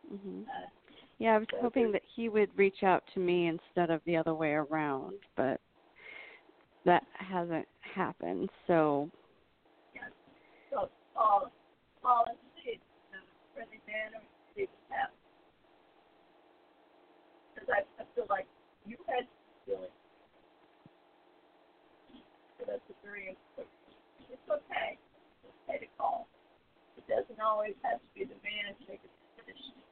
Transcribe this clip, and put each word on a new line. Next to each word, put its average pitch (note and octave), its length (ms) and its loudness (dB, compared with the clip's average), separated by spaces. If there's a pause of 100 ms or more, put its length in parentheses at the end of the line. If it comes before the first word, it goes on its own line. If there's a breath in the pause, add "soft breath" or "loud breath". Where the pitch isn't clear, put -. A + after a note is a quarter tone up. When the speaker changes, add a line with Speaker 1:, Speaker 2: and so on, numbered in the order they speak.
(120)
Speaker 1:
Mm-hmm. G3 300 -14
Speaker 2:
Uh, G#3 260 -14 (500 loud breath)
Speaker 1:
Yeah, A3+ 160 2
I G#3+ 40 4
was A3 120 -4
Speaker 2:
so - 100 -6
Speaker 1:
hoping A#3 300 0
Speaker 2:
there's G3+ 40 -2
Speaker 1:
that - 80 -2 (120)
he A#3 140 -6
would G#3 280 2
reach G3 280 2
out F#3 180 4 (120)
to F#3+ 60 -4
me F3 280 2
instead E3+ 420 -4
of D#3+ 160 0
the E3+ 100 0
other D#3+ 180 0
way D#3 180 -2
around, D3+ 640 -4 (220)
but B2+ 240 -2 (1200 loud breath)
that F3 180 4 (120)
hasn't F3 520 -6 (140)
happened, G2 680 -6 (160)
so. D3+ 420 2 (880)
Speaker 2:
Yeah. - 80 -18 (680)
So, A#3 180 10 (280)
uh, - 300 10 (560)
call A#3+ 260 8
and A#3 100 -10 (200)
see A4+ 160 -8
in - 40 -12 (360)
a - 80 -18 (320)
friendly A3+ 320 -16
manner, G#3+ 320 -10 (380)
see G4+ 100 -4
what - 240 -20
happens. G5+ 280 -6 (2250)
'Cause - 160 -10
I, - 320 -2
I - 20 -14 (120)
feel A3 120 -4
like G3 200 -4 (360)
you A#3 120 -16 (100)
had B3+ 220 -4 (360)
feelings. F#3 300 -10 (2750)
So B4 80 -12
that's B4+ 240 -6
a - 160 -20
very G4+ 240 -14
important. - 400 -18 (560)
It's - 240 -18
okay. - 480 -4
It's - 560 -20 (160)
okay C#5+ 160 -6
to - 100 -20
call. F5 300 -4 (720)
It - 80 -20
doesn't A3 340 -4
always G#3+ 440 -2
have - 160 -4
to - 80 -20 (100)
be F#4+ 60 -6
the - 180 -14
man D5+ 380 -10
taking G3 260 -20 (320)
the - 80 -20
initiative. - 460 -20